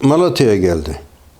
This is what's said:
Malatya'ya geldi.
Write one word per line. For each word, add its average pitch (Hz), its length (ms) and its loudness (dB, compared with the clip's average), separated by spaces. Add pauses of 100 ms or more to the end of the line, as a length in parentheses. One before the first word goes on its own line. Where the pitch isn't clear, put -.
Malatya'ya 143 540 2
geldi. 85 440 -2 (400)